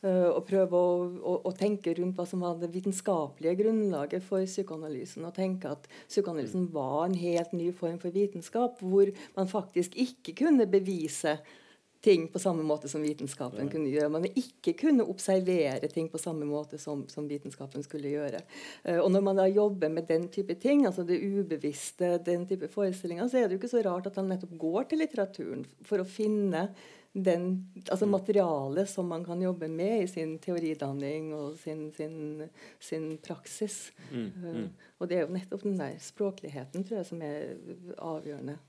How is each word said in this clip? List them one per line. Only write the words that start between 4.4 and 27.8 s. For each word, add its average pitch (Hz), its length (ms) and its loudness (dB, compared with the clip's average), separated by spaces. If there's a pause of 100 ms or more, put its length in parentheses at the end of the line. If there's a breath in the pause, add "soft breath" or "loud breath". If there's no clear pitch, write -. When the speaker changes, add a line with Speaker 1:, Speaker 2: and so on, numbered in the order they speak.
Speaker 1:
psykoanalysen, 160 800 -8
og 175 100 -10
tenke 185 340 -2
at 143 200 -8 (200 loud breath)
psykoanalysen 175 520 0
Speaker 2:
Mm. 175 120 0
Speaker 1:
var 143 340 0
en 190 80 2
helt 170 380 0
ny 175 200 -2
form 175 260 -4
for 180 120 -4
vitenskap, 202 680 0
hvor 196 300 6 (240 loud breath)
man 190 140 0
faktisk 185 480 -2
ikke 247 360 -4 (120)
kunne 269 220 8
bevise 175 720 2 (640 loud breath)
ting 165 300 6
på - 80 -4
samme 165 240 2
måte 151 240 0
som 156 140 -4
vitenskapen 139 640 -4
Speaker 2:
Nei. 139 60 -4
Speaker 1:
kunne 151 200 0
gjøre. 147 160 4
Man 160 160 0
ikke 254 480 -2
kunne 277 320 6
observere 180 880 2
ting 160 160 -2
på 160 100 -6
samme 160 300 -4
måte 147 300 -4
som, 147 300 -6
som 151 200 -8
vitenskapen 139 560 -8
skulle 143 240 -8
gjøre. 143 320 -4 (440 loud breath)
Eh, 170 140 2
og 185 140 4
når 196 80 6
man 196 160 2
da 190 120 6
jobber 196 440 4
med 165 160 -4
den 170 200 2
type 196 260 -4
ting, 277 320 6
altså 185 180 0
det 175 160 2
ubevisste, 175 960 0 (100)
den 175 240 0
type 185 240 -2
forestillinger, 185 560 -2
så 254 80 0
er 240 120 4
det 185 100 0
jo - 20 -4
ikke 240 160 -6
så 226 80 4
rart 185 220 0
at 190 100 -6
han 190 160 -2
nettopp 180 260 -6
går 170 300 0
til 311 100 0
litteraturen 202 680 -2 (180)
for 196 160 0
å 185 80 -4
finne 202 600 0 (420 loud breath)
den, 185 540 2 (240)